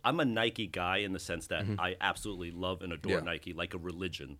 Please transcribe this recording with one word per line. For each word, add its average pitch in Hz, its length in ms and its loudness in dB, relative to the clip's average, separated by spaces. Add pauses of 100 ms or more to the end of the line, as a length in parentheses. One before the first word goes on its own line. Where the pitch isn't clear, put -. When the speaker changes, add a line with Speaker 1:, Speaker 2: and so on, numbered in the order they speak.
Speaker 1:
I'm 147 160 4
a 151 40 6
Nike 113 420 4
guy 90 320 0
in 101 140 2
the 90 60 -2
sense 85 300 -4
that 87 160 0
Speaker 2:
Mm-hmm. 98 160 0
Speaker 1:
I 92 200 0
absolutely 90 520 0
love 90 300 -2
and 90 100 -4
adore 87 260 0
Speaker 2:
Yeah. - 20 4
Speaker 1:
Nike, 85 320 -4
like 87 220 -4
a 92 40 -4
religion, 82 600 -6